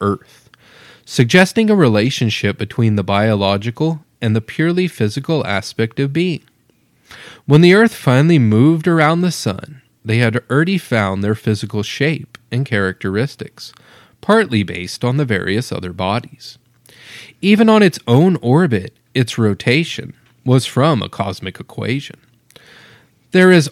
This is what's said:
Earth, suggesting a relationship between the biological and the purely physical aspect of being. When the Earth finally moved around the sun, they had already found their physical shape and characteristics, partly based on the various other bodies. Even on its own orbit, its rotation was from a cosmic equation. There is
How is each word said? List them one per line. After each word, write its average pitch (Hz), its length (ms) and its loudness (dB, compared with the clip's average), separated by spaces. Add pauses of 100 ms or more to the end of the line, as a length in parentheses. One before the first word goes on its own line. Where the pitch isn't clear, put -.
Earth, - 500 -6 (540)
suggesting 185 680 2
a 214 60 2
relationship 113 840 0
between 110 380 -2
the 101 80 -2
biological 104 1000 -2 (160)
and 110 140 0
the 113 60 0
purely 175 480 -2
physical 135 580 -4
aspect 101 540 -4
of 139 120 -4
being. 165 300 -4 (1040)
When 147 140 6
the 175 140 8
Earth 226 200 4
finally 147 460 2
moved 131 480 2
around 165 320 2
the 180 100 0
sun, - 500 -8 (240)
they 113 140 0
had 120 320 0
already 165 280 0
found 98 440 -2
their 104 140 -2
physical 104 480 -4
shape 143 520 -6 (140)
and 131 160 -4
characteristics, 98 1080 -6 (480)
partly 160 440 -2
based 87 400 -12
on 123 120 -2
the 147 80 -2
various 107 460 -4
other 90 220 -10
bodies. 92 640 -8 (840)
Even 214 280 4
on 214 160 4
its - 240 0
own 156 340 4
orbit, 120 540 0 (180)
its 127 240 -4
rotation 123 760 -2 (300)
was 127 220 2
from 135 360 0
a 92 60 -8
cosmic - 520 -10
equation. 120 580 -10 (1120)
There 185 200 6
is 165 220 4